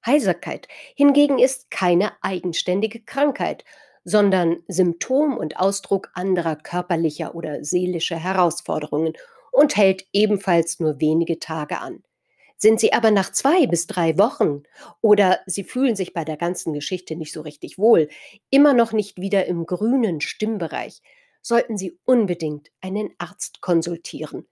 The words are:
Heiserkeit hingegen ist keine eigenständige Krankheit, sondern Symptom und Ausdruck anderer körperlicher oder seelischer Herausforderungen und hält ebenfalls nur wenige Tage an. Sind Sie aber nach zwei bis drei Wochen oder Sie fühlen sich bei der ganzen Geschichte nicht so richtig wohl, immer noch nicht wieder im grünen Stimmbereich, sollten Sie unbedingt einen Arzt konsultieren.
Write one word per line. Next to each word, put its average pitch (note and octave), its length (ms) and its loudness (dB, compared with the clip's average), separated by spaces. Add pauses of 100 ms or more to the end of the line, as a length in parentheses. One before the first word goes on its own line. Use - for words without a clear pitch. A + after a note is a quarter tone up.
Heiserkeit A3+ 600 0 (280)
hingegen C#4+ 440 4
ist C4 320 0
keine F3+ 420 2 (100)
eigenständige F#3+ 760 -4
Krankheit, C4+ 680 -4 (420)
sondern F#3 500 2 (100)
Symptom F#3+ 680 0
und - 220 -6
Ausdruck G3 560 -2
anderer F3+ 400 -2
körperlicher E3 800 -4
oder D3+ 300 -8
seelischer F3 540 -2
Herausforderungen D#3+ 960 -2 (360)
und - 260 4
hält F#3+ 360 2
ebenfalls G3 640 0
nur D3+ 220 -2
wenige D#3+ 400 0
Tage D#3+ 400 -8
an. B2 240 -12 (520)
Sind A3 220 4
Sie A3 140 2
aber A3+ 180 2
nach G3+ 220 0
zwei D#4+ 340 2
bis E3 220 -2
drei E3 280 0
Wochen E3+ 460 0 (380)
oder G3+ 460 4
Sie - 180 -8
fühlen B3 320 -2
sich F#3+ 160 -6
bei E3 120 -6
der D#3 120 -6
ganzen F3 360 -4
Geschichte D#3 440 -6
nicht D#3+ 160 -10
so D#3 80 -10
richtig D3+ 380 -14
wohl, F#3+ 300 4 (400)
immer C#4+ 260 6
noch A#3 180 2
nicht G#3+ 280 -4
wieder F#3+ 260 0
im E3+ 200 -4
grünen G#3 540 0
Stimmbereich, D#3+ 840 -6 (400)
sollten A3+ 340 0
Sie F#3 280 -8
unbedingt F3 680 0 (100)
einen F#3+ 380 -6
Arzt - 420 -12
konsultieren. E3 920 -4